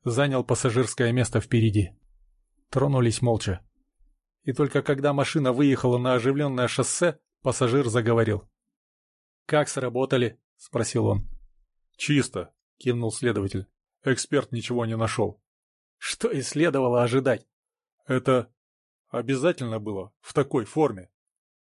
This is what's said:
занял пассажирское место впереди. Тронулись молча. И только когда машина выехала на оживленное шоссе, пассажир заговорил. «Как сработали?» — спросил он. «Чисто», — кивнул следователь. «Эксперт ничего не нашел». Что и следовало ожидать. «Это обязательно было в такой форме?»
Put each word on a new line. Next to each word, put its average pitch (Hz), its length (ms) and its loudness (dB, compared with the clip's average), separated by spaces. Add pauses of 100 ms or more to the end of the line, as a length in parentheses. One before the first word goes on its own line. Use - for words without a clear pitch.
занял 127 400 0
пассажирское 120 680 0
место 120 280 0
впереди. 107 500 2 (800)
Тронулись 127 540 0
молча. 107 420 0 (760)
И 135 100 -6
только 139 300 0
когда 143 300 0
машина 139 400 0
выехала 131 440 4
на 127 180 2
оживленное 131 540 0
шоссе, - 500 -2 (240)
пассажир 127 460 2
заговорил. 113 600 0 (1000)
«Как 147 220 0
сработали?» — 127 680 0 (180)
спросил 117 500 -2
он. 101 220 0 (680)
«Чисто», — 131 560 -2 (260)
кивнул 120 340 -2
следователь. 101 540 -2 (380)
«Эксперт 135 480 -2
ничего 120 320 -4
не 113 120 -4
нашел». 110 460 -2 (540)
Что - 340 -6
и 160 120 -4
следовало 135 600 0
ожидать. 123 440 0 (600)
«Это 127 460 0 (560)
обязательно 123 720 -2
было 101 400 -8
в - 140 -16
такой 135 320 0
форме?» 113 440 -2 (680)